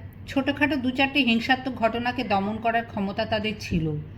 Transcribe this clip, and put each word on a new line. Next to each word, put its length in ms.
ছোটোখাটো 480
দু 160
চারটি 280
হিংসাত্মক 560
ঘটনাকে 480
দমন 340
করার 280
ক্ষমতা 400
তাদের 340
ছিল, 320